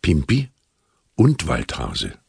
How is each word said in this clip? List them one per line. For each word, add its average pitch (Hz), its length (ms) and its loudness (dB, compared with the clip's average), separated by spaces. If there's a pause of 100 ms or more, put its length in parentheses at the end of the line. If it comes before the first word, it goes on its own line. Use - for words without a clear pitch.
Pimpi 110 480 0 (680)
und 131 320 4
Waldhase. - 680 -6 (120)